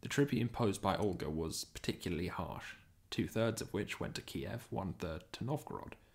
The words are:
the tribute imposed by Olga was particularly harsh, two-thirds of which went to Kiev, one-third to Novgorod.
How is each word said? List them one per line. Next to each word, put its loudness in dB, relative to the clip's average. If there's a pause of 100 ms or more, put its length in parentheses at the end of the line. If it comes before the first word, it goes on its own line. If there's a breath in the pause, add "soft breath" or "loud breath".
the -4
tribute 4
imposed 2
by 4
Olga 2
was 0
particularly -2
harsh, -6 (340)
two-thirds 2
of -6
which 0
went -2
to -6
Kiev, -6
one-third -2
to -6
Novgorod. -4 (200 soft breath)